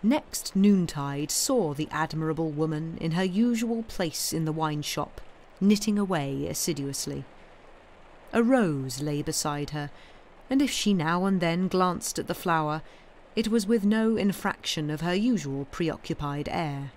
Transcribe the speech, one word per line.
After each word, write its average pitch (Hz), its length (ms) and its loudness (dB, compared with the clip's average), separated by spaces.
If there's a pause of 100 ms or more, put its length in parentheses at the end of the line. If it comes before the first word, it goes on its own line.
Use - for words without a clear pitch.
Next - 540 0
noontide 156 720 4
saw 202 440 0
the 151 180 -4
admirable 156 600 -2
woman 160 500 -2
in 165 100 -2
her 180 140 0
usual 226 580 0
place - 480 -4
in 165 140 -2
the 156 80 0
wine 156 280 -2
shop, - 380 -6 (400)
knitting 208 400 4
away 147 480 -2
assiduously. 139 800 -4 (1040)
A 226 100 4
rose 151 600 2
lay 147 200 -2
beside 147 500 -4
her, 147 200 -6 (560)
and 269 140 4
if 277 80 2
she - 240 2
now 175 320 2
and 190 160 4
then 175 260 2
glanced 180 520 0
at 139 80 -4
the 175 80 -2
flower, 160 480 0 (520)
it 220 120 0
was 214 180 2
with 220 180 2
no 220 320 4
infraction 185 760 -2
of 151 100 -4
her 175 140 0
usual 151 560 0
preoccupied 147 800 -4
air. 143 460 -4